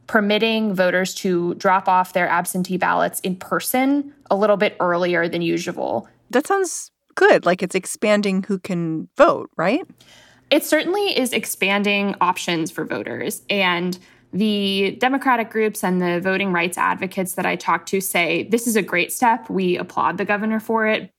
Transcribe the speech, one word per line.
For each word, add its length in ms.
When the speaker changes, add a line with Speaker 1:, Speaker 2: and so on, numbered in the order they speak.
Speaker 1:
permitting 680
voters 400
to 400
drop 340
off 240
their 160
absentee 480
ballots 440
in 160
person 760
a 60
little 220
bit 220
earlier 480
than 120
usual. 680
Speaker 2:
That 180
sounds 440
good. 320
Like, 160
it's 120
expanding 680
who 160
can 580
vote, 400
right? 300
Speaker 1:
It 140
certainly 540
is 140
expanding 880
options 500
for 140
voters. 640
And 500
the 640
Democratic 480
groups 340
and 200
the 180
voting 320
rights 240
advocates 600
that 100
I 100
talk 300
to 160
say, 400
"This 240
is 100
a 60
great 320
step. 340
We 300
applaud 400
the 80
governor 340
for 260
it." 320